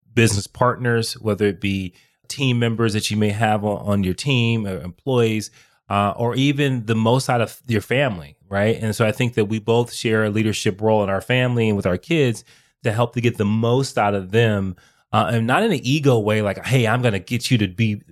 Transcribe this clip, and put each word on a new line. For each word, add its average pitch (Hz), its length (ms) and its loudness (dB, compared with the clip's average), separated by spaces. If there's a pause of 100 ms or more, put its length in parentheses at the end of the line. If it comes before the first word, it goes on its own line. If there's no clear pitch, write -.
(140)
business 104 320 2
partners, 120 720 -2
whether 104 260 0
it 98 140 -2
be 98 340 -4 (340)
team 131 300 -2
members 117 340 0
that 104 180 -2
you 107 60 -2
may 107 140 2
have 107 340 0
on, 104 220 -2
on 101 180 0
your 90 100 0
team 117 520 0
or 95 140 -6
employees, 110 680 -2 (380)
uh, 101 280 2
or 117 180 -2
even 135 520 0
the 113 80 2
most 113 360 2
out 123 100 2
of - 260 -4
your 110 140 0
family, 101 560 -4 (120)
right? 101 340 0
And 107 120 -2
so - 120 2
I 107 60 0
think 120 220 -2
that 107 120 2
we 110 120 -2
both 117 340 0
share 110 320 0
a 107 60 0
leadership 104 500 -2
role 110 220 2
in 98 60 -2
our 95 140 -2
family 123 460 0
and 107 80 2
with 98 100 -2
our 90 100 0
kids 139 480 0 (380)
to 113 100 -2
help 117 220 -2
to 123 60 -2
get 117 180 0
the 107 80 0
most 117 500 0
out 104 180 2
of 95 160 -6
them, 104 460 2 (360)
uh, 107 200 2
and 113 140 0
not 143 160 2
in 220 100 0
an 147 100 -2
ego 139 360 2
way, 107 240 0
like, 95 240 -2
"Hey, 117 200 2
I'm 117 140 2
gonna 113 180 0
get 117 320 -4
you 131 80 4
to 107 100 2
be 104 440 -2